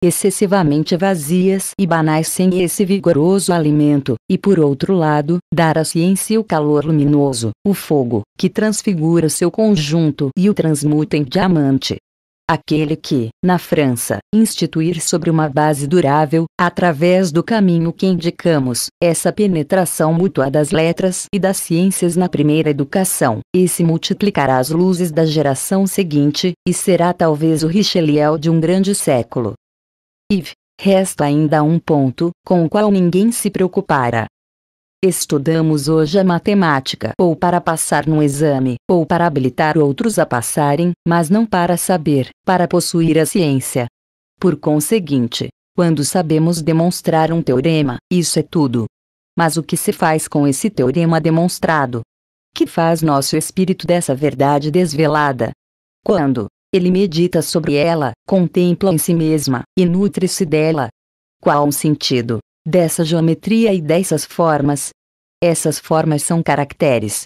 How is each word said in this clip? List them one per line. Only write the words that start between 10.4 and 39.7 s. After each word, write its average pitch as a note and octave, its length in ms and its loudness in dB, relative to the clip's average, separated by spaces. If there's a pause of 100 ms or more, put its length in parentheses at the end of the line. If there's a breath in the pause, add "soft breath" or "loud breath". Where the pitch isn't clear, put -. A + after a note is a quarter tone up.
o G#3 60 2
transmuta D3+ 640 0
em D3 60 -2
diamante. C#3 720 0 (520)
Aquele D3+ 480 -2
que, C3 340 -4 (140)
na F3+ 140 4
França, C3 640 -2 (120)
instituir E3+ 720 0
sobre E3 300 -2
uma D#3 180 2
base D3 380 0
durável, D#3 580 2 (140)
através F3 720 2
do E3 120 0
caminho F3 480 2
que - 140 -4
indicamos, E3 800 0 (160)
essa E3+ 320 0
penetração E3+ 800 0
mútua E3 380 0
das D3+ 180 0
letras E3+ 640 0
e G3+ 60 0
das F#3+ 180 0
ciências F3 580 0
na F3+ 140 0
primeira D3+ 400 2
educação, C#3 680 -2 (120)
esse F3+ 320 0
multiplicará D#3+ 760 0
as C3 100 -2
luzes F3 420 0
da D#3+ 140 2
geração D#3 640 0
seguinte, D3+ 640 0 (140)
e F3+ 40 0
será F3 420 0
talvez D#3+ 500 0
o D#3 40 0
Richelieu D#3+ 720 0
de D#3 100 -4
um E3 120 2
grande F#3 340 0
século. A#2+ 600 -2 (800)
Yves, F#3+ 200 -2 (280)
resta F#3+ 460 0
ainda D3+ 380 2
um E3 160 2
ponto, D3 500 0 (160)
com F3 180 2
o D#3+ 60 0
qual G#3 220 0
ninguém F#3 400 2
se - 180 -4
preocupara. C#3+ 800 -2 (760)
Estudamos D#3+ 840 0
hoje D#3+ 300 2
a F#3+ 60 4
matemática E3+ 960 0
ou F3 160 2
para F3 260 0
passar D#3+ 460 -2
num D#3 160 2
exame, C#3 540 0 (120)
ou F3 160 2
para E3+ 220 0
habilitar D3+ 500 0